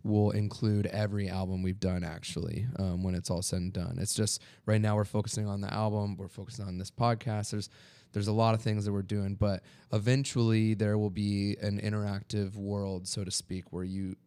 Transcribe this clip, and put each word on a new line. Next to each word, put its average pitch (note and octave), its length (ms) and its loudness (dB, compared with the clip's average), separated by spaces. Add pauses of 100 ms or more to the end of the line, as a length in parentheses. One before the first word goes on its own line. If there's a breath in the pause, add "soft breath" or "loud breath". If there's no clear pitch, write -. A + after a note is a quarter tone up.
will G#2 280 4
include G#2 540 2
every G2+ 420 -2
album F#2 340 -2
we've F#2 200 -2
done, F#2 240 0
actually, E2 600 -4 (120)
um, F#2 260 0
when F#2 100 0
it's F2 160 -4
all F2 120 0
said - 180 -2
and F#2 140 -4
done. F2 260 -4
It's G2 140 -2
just - 280 0 (240 loud breath)
right G#2+ 140 4
now G#2+ 160 4
we're G#2+ 80 2
focusing G#2+ 420 -2
on G2+ 140 -4
the G2+ 140 -4
album, G#2 420 0
we're G2 140 -10
focusing G2+ 360 -10
on F2+ 120 -6
this F#2+ 120 -6
podcast. A2+ 600 0
There's, G#2 180 -4 (440 loud breath)
there's G2+ 160 0
a G#2 40 2
lot A2+ 220 6
of A2 60 -2
things G#2+ 240 0
that G#2 80 2
we're G2+ 80 2
doing, G2 340 -2
but G2 260 2 (300 loud breath)
eventually A2+ 800 4
there G#2 240 2
will G#2+ 120 2
be G2+ 520 0
an G2+ 200 0
interactive G#2 760 -2
world, G2 500 -4
so G2 200 -4
to F2+ 60 -6
speak, - 420 -6
where F2+ 100 -4
you F#2+ 320 -4 (120)